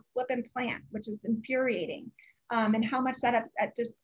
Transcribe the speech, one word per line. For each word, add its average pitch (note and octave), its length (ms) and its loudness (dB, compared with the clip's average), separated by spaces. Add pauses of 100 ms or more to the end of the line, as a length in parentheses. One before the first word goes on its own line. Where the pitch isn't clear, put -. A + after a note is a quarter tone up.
(140)
flip B3+ 160 -2
and A#3+ 240 -2
plant, B3 380 -4
which G#3+ 180 -6
is G#3+ 160 -8
infuriating. A3+ 840 0 (400)
Um, A3 240 4
and A3+ 100 2
how B3+ 180 0
much B3+ 160 0
that B3 180 2
up-, A3+ 140 2 (100)
that G#3 160 -2
just, A#3 160 -2 (120)